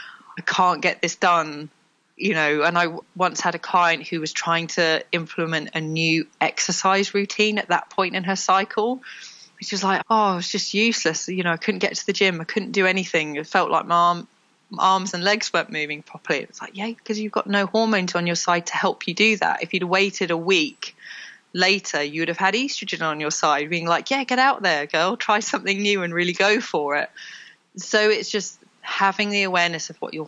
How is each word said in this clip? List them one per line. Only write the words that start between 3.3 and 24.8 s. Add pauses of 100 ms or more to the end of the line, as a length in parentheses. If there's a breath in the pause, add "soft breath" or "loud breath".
had
a
client
who
was
trying
to
implement
a
new (120)
exercise
routine
at
that
point
in
her
cycle. (600 loud breath)
She
was
like,
"Oh,
it
was
just
useless.
You
know,
I
couldn't
get
to
the
gym.
I
couldn't
do
anything.
It
felt
like
my
arm, (500)
arms
and
legs
weren't
moving
properly."
It's
like,
"Yeah, (120)
'cause
you've
got
no
hormones
on
your
side
to
help
you
do
that."
If
you'd
waited
a
week (600 loud breath)
later,
you
would
have
had
estrogen
on
your
side
being
like,
"Yeah,
get
out
there,